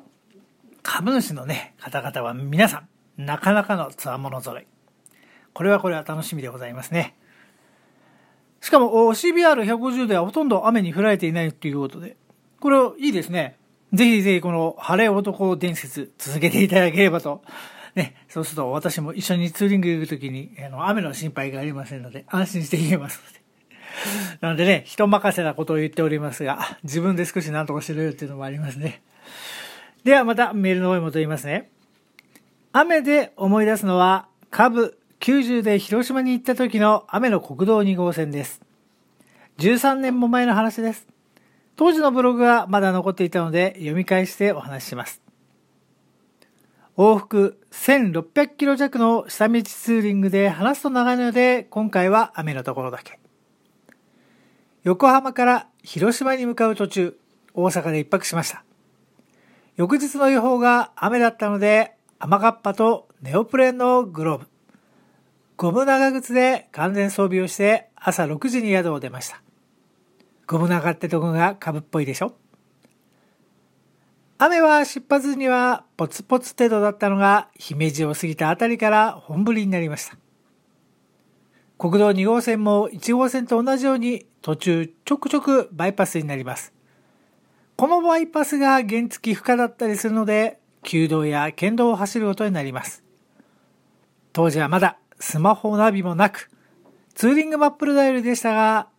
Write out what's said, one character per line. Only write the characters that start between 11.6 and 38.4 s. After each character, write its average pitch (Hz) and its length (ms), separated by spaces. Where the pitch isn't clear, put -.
い 143 60
う 143 40
こ 139 100
と - 120
で、 196 160
こ 285 120
れ 277 80
い 277 120
い - 20
で 180 100
す - 60
ね。 165 300
ぜ 220 140
ひ 226 160
ぜ 196 120
ひ 175 60
こ 175 120
の 165 260
晴 180 240
れ 226 60
男 196 480
伝 170 200
説 139 420
続 143 220
け 170 80
て 196 140
い 196 60
た 185 80
だ 180 160
け 165 60
れ 196 120
ば 165 100
と。 147 220
ね、 160 200
そ - 120
う 160 40
す - 80
る 156 40
と 135 140
私 151 300
も 151 120
一 196 120
緒 180 120
に 175 140
ツ 202 140
ー 202 40
リ 196 100
ン - 20
グ 175 80
行 160 180
く - 20
と 151 80
き 135 140
に、 135 340
あ 143 40
の、 135 200
雨 214 140
の 147 100
心 156 200
配 139 180
が 135 100
あ 139 40
り 151 80
ま 139 140
せ 139 100
ん 127 60
の 123 80
で、 135 180
安 185 180
心 180 160
し 143 80
て 170 80
行 156 120
け 185 60
ま 139 140
す - 160
の - 60
で。 - 80
な 165 100
の 160 60
で 165 80
ね、 180 220
人 208 220
任 202 280
せ 180 60
な 151 120
こ 160 100
と 160 100
を - 20
言 156 120
っ - 20
て 156 100
お 160 80
り 151 100
ま 147 140
す - 120
が、 139 160
自 151 160
分 185 160
で 175 80
少 - 160
し 156 100
何 151 160
と 147 80
か 147 80
し 160 100
ろ 151 100
よ 160 80
っ - 40
て 147 100
い 143 40
う - 20
の 143 60
も 135 80
あ 135 60
り 143 80
ま 151 120
す 127 80
ね。 143 240
で 262 100
は 262 100
ま 226 120
た 226 180
メ 190 180
ー 185 40
ル 180 40
の 185 100
方 185 40
に 180 60
戻 160 180
り 156 80
ま 156 100
す 143 100
ね。 165 240
雨 311 300
で 294 340
思 196 240
い 214 60
出 214 100
す 208 80
の 185 140
は、 185 300
カ 240 200
ブ 233 280
九 269 240
十 240 200
で 208 160
広 220 280
島 262 160
に 254 100
行 247 80
っ - 40
た 254 100
時 240 240
の 214 300
雨 233 200
の 202 120
国 147 260
道 220 160
二 196 140
号 175 160
線 160 180
で 143 140